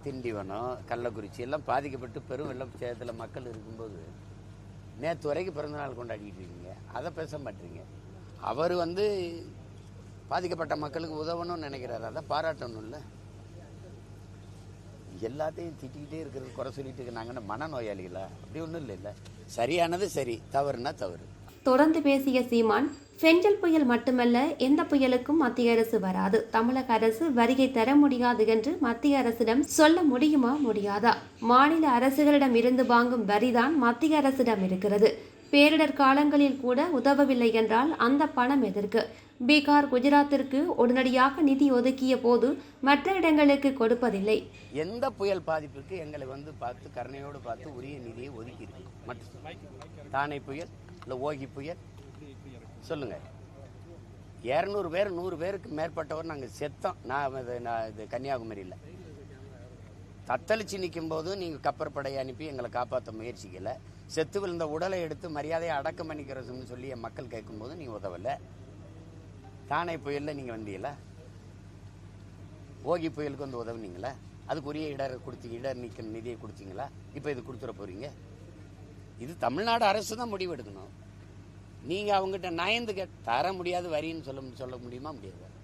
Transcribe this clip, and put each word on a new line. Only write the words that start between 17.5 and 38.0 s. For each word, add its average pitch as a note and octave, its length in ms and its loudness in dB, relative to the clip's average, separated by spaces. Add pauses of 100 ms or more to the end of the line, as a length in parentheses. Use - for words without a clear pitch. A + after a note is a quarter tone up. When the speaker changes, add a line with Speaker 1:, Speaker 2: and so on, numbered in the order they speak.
Speaker 1:
மனநோயாளிகளா? G#2 760 -8 (160)
அப்படி D#3+ 240 -12
ஒண்ணும் D#3+ 180 -10
இல்லைல்ல. G2+ 280 -12 (460)
சரியானது E3+ 500 0 (100)
சரி, B2 180 -4 (180)
தவறுனா C#3 400 -2 (100)
தவறு. F2 220 -8 (420)
Speaker 2:
தொடர்ந்து D4+ 340 6
பேசிய C4+ 420 2
சீமான், A#3 440 4 (320)
ஃபெஞ்சல் F4+ 400 6
புயல் D#4+ 300 4
மட்டுமல்ல, A#3+ 480 4 (280)
எந்த D4 180 6
புயலுக்கும் C4+ 600 4
மத்திய A#3+ 320 4
அரசு A3+ 300 4
வராது. F#3+ 320 2 (180)
தமிழக B3 380 2
அரசு A3 300 4 (100)
வரியை B3 380 6
தர A3+ 240 4
முடியாது B3 480 6 (100)
என்று A3+ 180 2 (100)
மத்திய C4+ 400 4
அரசிடம் A#3+ 400 4 (140)
சொல்ல D#4+ 260 8
முடியுமா, C#4 500 4 (140)
முடியாதா? G3+ 480 2 (380)
மாநில D4+ 340 6 (120)
அரசுகளிடம் C#4 640 6
இருந்து B3 240 6
வாங்கும் A#3+ 440 4
வரிதான் A#3+ 540 4
மத்திய D4 380 4
அரசிடம் B3 460 4
இருக்கிறது. G3+ 440 4 (420)
பேரிடர் D4 480 8
காலங்களில் C#4 580 6
கூட B3+ 300 2 (100)
உதவவில்லை C4 540 6
என்றால் A3+ 400 4 (140)